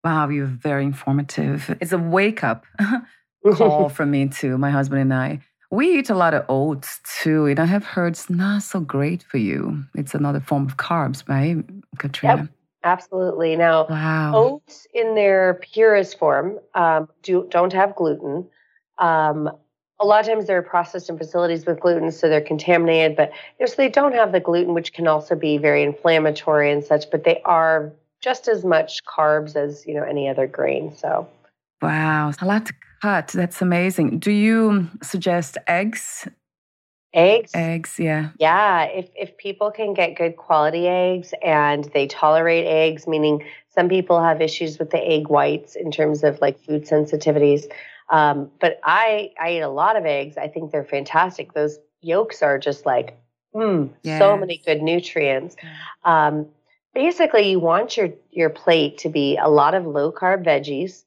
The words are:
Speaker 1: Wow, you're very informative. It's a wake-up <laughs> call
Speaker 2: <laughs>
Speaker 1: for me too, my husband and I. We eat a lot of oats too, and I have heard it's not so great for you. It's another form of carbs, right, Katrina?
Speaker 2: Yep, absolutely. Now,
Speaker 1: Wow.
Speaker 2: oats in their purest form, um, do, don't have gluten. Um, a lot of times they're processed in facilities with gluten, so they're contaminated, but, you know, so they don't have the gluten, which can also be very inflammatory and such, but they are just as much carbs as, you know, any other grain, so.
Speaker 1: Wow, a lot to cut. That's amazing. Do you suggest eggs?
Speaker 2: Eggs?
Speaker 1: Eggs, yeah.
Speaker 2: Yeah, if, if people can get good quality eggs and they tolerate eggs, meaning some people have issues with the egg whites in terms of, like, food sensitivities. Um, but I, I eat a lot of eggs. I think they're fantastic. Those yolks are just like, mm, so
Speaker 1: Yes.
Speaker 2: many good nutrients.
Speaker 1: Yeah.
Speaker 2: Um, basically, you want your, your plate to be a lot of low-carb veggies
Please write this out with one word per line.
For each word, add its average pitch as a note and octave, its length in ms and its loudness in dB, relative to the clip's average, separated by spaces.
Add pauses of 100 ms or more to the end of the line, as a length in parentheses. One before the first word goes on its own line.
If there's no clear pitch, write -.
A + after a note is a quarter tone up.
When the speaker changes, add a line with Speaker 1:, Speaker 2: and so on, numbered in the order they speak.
Speaker 1:
Wow, D#3 280 0
you're C#3+ 160 -2
very C#3 380 -4
informative. C#3+ 960 -4
It's E3+ 100 -4
a F3+ 60 0
wake-up E3+ 640 -2 (420)
<laughs> - 460 0
call D3+ 360 4
Speaker 2:
<laughs> C#3 100 -8
Speaker 1:
for D3+ 80 0
me C#3 220 2
too, C3 280 -4
my C#3+ 140 0
husband C#3 320 0
and C3+ 100 2
I. C3+ 280 -2 (300)
We D4 280 2
eat C4+ 100 -2
a G#3+ 60 0
lot E3+ 180 2
of - 160 -2
oats C3+ 520 -4 (200)
too, D#3 240 2
and C#3+ 160 2
I E3 60 2
have G3+ 180 0
heard F3 300 -4
it's - 160 -14
not G3 320 0
so - 180 -6
great D3 420 -4
for - 140 -8
you. A#2 480 -2 (100)
It's C#3+ 200 -8
another C#3+ 260 -2
form C#3 240 -2
of C3+ 140 -6
carbs, C#3 500 -4
right, D3 340 0 (360)
Katrina? - 380 0
Speaker 2:
Yep, D3+ 120 -6 (360)
absolutely. F3+ 720 -2
Now, D#3+ 340 4
Speaker 1:
Wow. D#3 440 -2
Speaker 2:
oats C4 600 0
in A3+ 200 0
their F#3+ 460 4 (120)
purest G#3+ 460 4
form, D#3 400 0 (160)
um, D#3+ 340 2 (140)
do, F3+ 280 0
don't F3+ 240 2
have G3 220 2
gluten. D#3 500 -4 (520)
Um, D#3 520 0 (500)
a G#3 40 2
lot G#3 160 6
of G#3+ 60 -4
times A3 220 -2
they're F#3 140 0
processed F3 460 -4
in E3+ 80 -10
facilities E3 480 -4
with E3 140 -2
gluten, E3+ 320 0
so E3 180 -2
they're D3+ 120 4
contaminated, D#3+ 760 2
but, D3+ 140 2
you - 300 -20
know, B3+ 60 2
so A#3+ 100 -4
they C4+ 120 2
don't C4+ 260 2
have G#3+ 180 2
the F#3 80 2
gluten, F3 340 0
which E3 180 -4
can E3+ 140 -4
also D#3 300 0
be D3+ 220 0
very D3 260 2
inflammatory D3+ 880 2
and D3 120 -2
such, D3+ 260 0
but D#3 120 -2
they E3 220 2
are D#3+ 480 2 (280)
just B3+ 280 -4
as G3 160 0
much D#3+ 400 0
carbs D3+ 500 0
as, D3 320 -6
you D3+ 80 -8
know, D3 80 -4
any C#3+ 260 -4
other C3 200 -2
grain, C#3 480 -4
so. - 320 -4 (520)
Speaker 1:
Wow, D#3 600 -2
a F#3 60 -4
lot G#3+ 200 0
to - 60 -12 (280)
cut. G3 280 -2
That's F3+ 340 -4
amazing. F3 560 0
Do G3+ 140 0
you G#3 560 2 (140)
suggest F3 540 -4 (120)
eggs? F#3+ 580 -4 (880)
Speaker 2:
Eggs? G3+ 400 4
Speaker 1:
Eggs, E3 440 -4
yeah. D#3 320 -2 (100)
Speaker 2:
Yeah, F3 440 4
if, F#3 300 -8
if G3 220 -10
people G3+ 340 -4
can G#3+ 240 -6
get E3+ 220 0
good E3 200 -2
quality D#3+ 520 0
eggs F3+ 440 0 (120)
and D3 480 2
they C#3+ 160 0
tolerate E3 580 2
eggs, D#3+ 400 0
meaning D3+ 380 0 (240)
some F3 200 0
people F3+ 340 2
have E3 180 2
issues D#3 400 -4
with D#3 100 -4
the E3+ 100 0
egg D3+ 280 0
whites D3 480 0
in D#3 160 -6
terms D3+ 320 -2
of, D3 160 0
like, C#3+ 240 0
food D3+ 220 -4
sensitivities. D3+ 840 2 (380)
Um, C#3+ 420 2 (100)
but E3+ 240 0
I, G#3 560 0
I E3+ 140 -4
eat E3 60 -2
a D3 80 -4
lot E3+ 280 0
of F3+ 100 -2
eggs. C#3+ 300 -4
I D3 100 -8
think D#3 240 -10
they're C#3+ 140 -4
fantastic. D#3+ 680 -2
Those D3+ 240 -2 (240)
yolks F#3 400 -2
are C#3+ 160 2
just C#3 280 -6
like, B2 300 -2 (380)
mm, F#3+ 340 -2
so B2 140 -18
Speaker 1:
Yes. G3 380 2
Speaker 2:
many F3+ 240 -8
good D3+ 180 0
nutrients. D#3+ 800 -2
Speaker 1:
Yeah. D#3+ 80 -20 (340)
Speaker 2:
Um, D3+ 420 2 (480)
basically, C#4 560 2
you F#3 100 2
want F3 360 0
your, F#3 140 0 (200)
your E3 200 0
plate D#3 480 0
to E3 100 -6
be C#3+ 280 0
a - 120 0
lot D3 260 6
of F3+ 120 -2
low-carb D#3 580 -2
veggies D3 600 -2